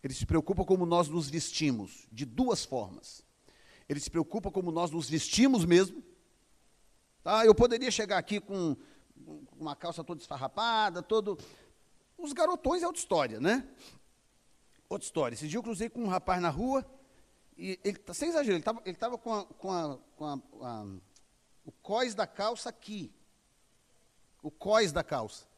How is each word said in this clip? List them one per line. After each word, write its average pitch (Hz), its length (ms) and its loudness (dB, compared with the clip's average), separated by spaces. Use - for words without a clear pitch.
Ele 135 100 -8
se - 120 -6
preocupa 165 400 0
como 185 200 4
nós 170 220 2
nos 151 220 -4
vestimos, 139 840 -4
de 117 140 -8
duas 220 400 0
formas. - 580 -10
Ele 143 120 -4
se - 100 -8
preocupa 180 420 -2
como 180 200 -2
nós 165 200 -2
nos 151 180 -4
vestimos 208 540 4
mesmo. 175 400 6
Tá? 220 220 4
Eu 220 80 12
poderia 240 380 6
chegar 202 260 0
aqui 202 220 -2
com, 185 360 -2
com 151 200 -18
uma 151 160 -8
calça 170 280 -8
toda 156 160 -10
esfarrapada, 196 840 -2
todo. 208 340 0
Os 294 160 -8
garotões 339 480 2
é 339 60 -2
outra 349 120 -6
história, 127 400 0
né? 208 280 2
Outra - 160 -6
história. 123 300 -2
Esse 151 120 -8
dia 170 120 -6
eu - 40 -8
cruzei 220 260 -6
com 240 120 -10
um 220 60 -2
rapaz 180 340 0
na 170 80 2
rua, 262 360 -2
e 185 260 -8
ele 202 140 -2
tá, - 160 -16
sem 311 160 -2
exagero, 285 260 2
ele 156 80 -2
tava, 226 220 -2
ele 185 120 -8
tava 240 220 -4
com 233 140 -4
a, 202 120 -4
com - 260 -10
a, 156 260 -4
com 151 100 -10
a, 143 140 -6
a, 110 180 -10
o - 80 -18
cós 226 440 -4
da 196 100 -2
calça 226 440 -6
aqui. 202 440 -14
O 151 80 -12
cós 202 420 2
da 156 120 -2
calça. 117 420 -6